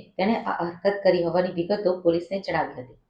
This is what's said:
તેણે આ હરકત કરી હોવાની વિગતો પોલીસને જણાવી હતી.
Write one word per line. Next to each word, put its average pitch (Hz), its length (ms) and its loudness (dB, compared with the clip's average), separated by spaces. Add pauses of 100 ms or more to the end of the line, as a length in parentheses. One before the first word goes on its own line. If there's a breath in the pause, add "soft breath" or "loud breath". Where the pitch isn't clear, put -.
(120)
તેણે 208 280 2
આ - 160 -4
હરકત 175 420 -2
કરી 175 240 4
હોવાની 180 340 0
વિગતો 196 440 0
પોલીસને 170 400 0
જણાવી 151 420 -4
હતી. - 160 -20 (100)